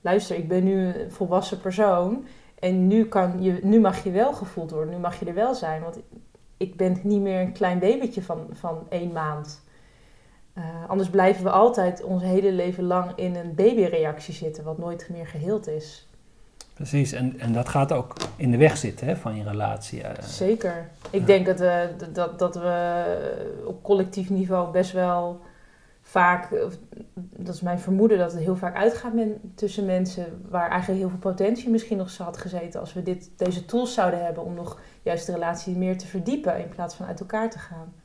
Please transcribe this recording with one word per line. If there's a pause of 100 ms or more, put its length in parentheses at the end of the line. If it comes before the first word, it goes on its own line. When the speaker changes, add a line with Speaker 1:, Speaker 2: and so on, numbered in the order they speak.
Speaker 1:
luister,
ik
ben
nu
een
volwassen
persoon (340)
en
nu
kan
je,
nu
mag
je
wel
gevoeld
worden,
nu
mag
je
er
wel
zijn,
want (580)
ik
ben
niet
meer
een
klein
babytje
van,
van
één
maand. (920)
Eh, (240)
anders
blijven
we
altijd
ons
hele
leven
lang
in
een
babyreactie
zitten,
wat
nooit
meer
geheeld
is. (640)
Speaker 2:
Precies,
en,
en
dat
gaat
ook (200)
in
de
weg
zitten,
hè,
van
je
relatie,
eh.
Speaker 1:
Zeker. (220)
Ik
Speaker 2:
Ja.
Speaker 1:
denk
dat,
eh, (160)
d-,
dat,
dat
we
op
collectief
niveau
best
wel (600)
vaak, (120)
of (360)
dat
is
mijn
vermoeden,
dat
het
heel
vaak
uitgaat
men-,
tussen
mensen
waar
eigenlijk
heel
veel
potentie
misschien
nog
had
gezeten
als
we
dit,
deze
tools
zouden
hebben
om
nog (220)
juist
de
relatie
meer
te
verdiepen
in
plaats
van
uit
elkaar
te
gaan. (120)